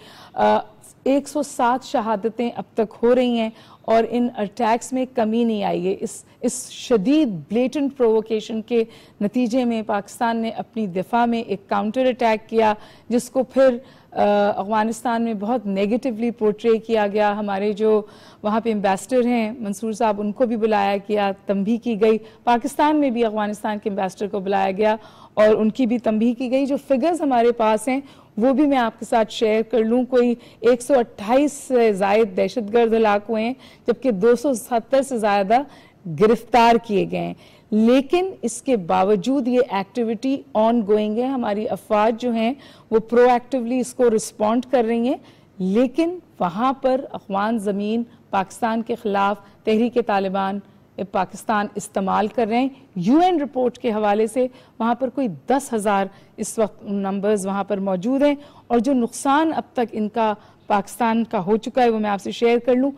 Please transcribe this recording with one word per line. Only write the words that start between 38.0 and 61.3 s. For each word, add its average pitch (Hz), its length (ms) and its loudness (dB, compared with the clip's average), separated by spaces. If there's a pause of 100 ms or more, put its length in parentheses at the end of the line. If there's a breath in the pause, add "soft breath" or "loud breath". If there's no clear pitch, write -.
इसके 240 340 -2
बावजूद 202 680 0
ये 247 140 2
activity 233 840 -4 (120)
ongoing 214 600 2
है। 247 100 -2
हमारी 226 380 -4
अफवाज 214 500 0
जो 240 160 -4
हैं 226 240 -2 (360 loud breath)
वो 220 80 2
proactively 247 800 2
इसको 247 280 0
respond 220 580 0
कर 247 200 2
रही 233 220 0
हैं, 285 140 -2 (400 loud breath)
लेकिन 262 600 0 (200)
वहाँ 226 420 -2
पर 262 200 0
अफगान 214 560 -4
ज़मीन 208 460 -2 (260 loud breath)
पाकिस्तान 220 500 -2
के 226 140 -6
ख़िलाफ़ 202 440 -2 (260 loud breath)
तहरीक 220 320 0
तालिबान 196 640 -2 (520 soft breath)
पाकिस्तान 208 640 -4
इस्तेमाल 196 500 -2
कर 226 200 -2
रहे 226 120 0
हैं। 269 280 -4 (100)
यूएन 311 420 4
report 254 380 -2
के 240 140 -2
हवाले 214 360 2
से 254 220 -2 (320 loud breath)
वहाँ 233 140 2
पर 254 140 -4
कोई 262 180 -2
दस 180 460 -2
हज़ार 196 360 0 (300 loud breath)
इस 226 200 -6
वक्त 208 260 -2
numbers 196 600 -2
वहाँ 196 180 -4
पर 196 160 -4
मौजूद 196 440 -2
हैं 294 140 2 (340 loud breath)
और 240 80 4
जो 247 140 0
नुकसान 277 580 0
अब 240 120 -4 (120)
तक 233 180 -2
इनका 214 420 -2 (340 loud breath)
पाकिस्तान 226 540 0
का 214 160 -4